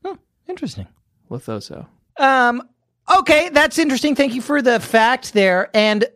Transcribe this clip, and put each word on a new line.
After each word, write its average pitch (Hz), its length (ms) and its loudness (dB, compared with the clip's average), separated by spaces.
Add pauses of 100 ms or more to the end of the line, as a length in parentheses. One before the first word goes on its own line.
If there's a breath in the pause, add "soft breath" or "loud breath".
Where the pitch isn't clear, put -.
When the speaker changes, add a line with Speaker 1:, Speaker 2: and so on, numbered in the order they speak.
Speaker 1:
Hmm, 381 120 -10 (300)
interesting. 262 400 -12 (440)
Speaker 2:
Lesotho. - 560 -12 (320)
Speaker 1:
Um, 254 440 0 (580)
okay, 311 280 2
that's 302 300 0
interesting. 294 360 0
Thank 277 200 0
you 247 80 -6
for 285 180 -2
the 240 180 2
fact 226 540 0
there. 190 400 2
And, 214 320 2 (120)